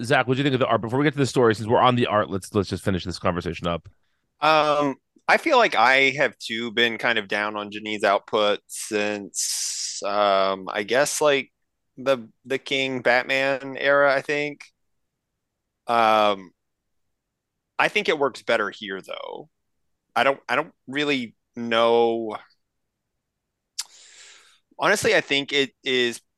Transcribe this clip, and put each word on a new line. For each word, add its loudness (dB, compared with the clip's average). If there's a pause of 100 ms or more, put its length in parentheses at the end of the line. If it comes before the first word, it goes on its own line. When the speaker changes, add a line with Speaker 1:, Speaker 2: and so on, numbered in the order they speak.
Speaker 1:
Zach, 2
what 2
do -2
you 0
think 0
of 2
the 2
art? 2
Before -4
we 2
get 2
to -6
the 2
story, 4
since -6
we're 4
on 4
the 0
art, 0
let's, -8
let's 0
just -6
finish -2
this -8
conversation -4
up. -6 (520)
Speaker 2:
Um, 2 (320)
I 4
feel 2
like 2
I 4
have -2
too -8
been 0
kind 0
of -6
down -4
on -8
Janine's -8
output 2
since, -6
um, 2
I -4
guess, 0
like, 0 (460)
the, -2 (200)
the -4
King -4
Batman 0
era, 4
I -2
think. -6 (1200)
Um, 2 (1300)
I 2
think -4
it 0
works -4
better 0
here, -10
though. -14 (680)
I 4
don't, 2
I 0
don't -2 (160)
really -2 (200)
know. 2 (2500)
Honestly, 2
I 4
think -2
it 0 (120)
is 0 (160)